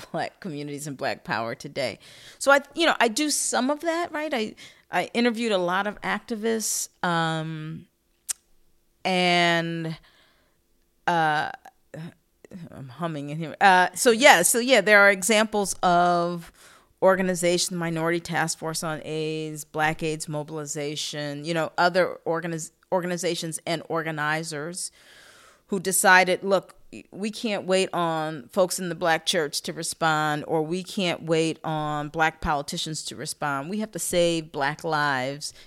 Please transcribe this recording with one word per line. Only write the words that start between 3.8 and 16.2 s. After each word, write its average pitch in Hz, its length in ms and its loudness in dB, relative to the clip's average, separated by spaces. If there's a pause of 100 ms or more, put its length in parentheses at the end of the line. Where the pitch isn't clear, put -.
that, 330 300 -4
right? 302 220 -6
I, 220 220 -4 (360)
I 175 220 -2
interviewed 233 380 0
a 190 60 4
lot 180 300 0
of 202 140 -8
activists, 214 880 -4 (160)
um, 160 800 -2 (1200)
and, 170 920 0 (1080)
uh, 156 460 0 (1200)
I'm 127 180 -16
humming 143 400 -6
in 151 80 -8
here. 160 240 -8
Uh, 185 320 8
so - 180 4
yeah, 233 300 8
so - 180 2
yeah, 240 220 6
there 208 180 8
are 202 120 8
examples 208 720 2
of 175 680 2 (500)